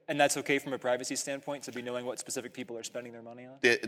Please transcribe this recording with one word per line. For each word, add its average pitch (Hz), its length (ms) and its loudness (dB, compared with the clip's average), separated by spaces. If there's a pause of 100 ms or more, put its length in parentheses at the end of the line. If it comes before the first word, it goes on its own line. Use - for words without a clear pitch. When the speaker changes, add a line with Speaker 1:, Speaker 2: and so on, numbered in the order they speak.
Speaker 1:
And 147 120 -2
that's 143 180 6
okay 139 220 2
from 139 140 -4
a 123 40 -4
privacy 123 380 0
standpoint, 139 480 -6
to 131 80 -10
be 120 100 -8
knowing 123 240 -4
what 123 140 -6
specific 123 340 -6
people 117 240 -8
are 113 60 -10
spending 120 300 -10
their 117 100 -14
money 120 240 -16
on? - 140 -16
Speaker 2:
The, 120 260 10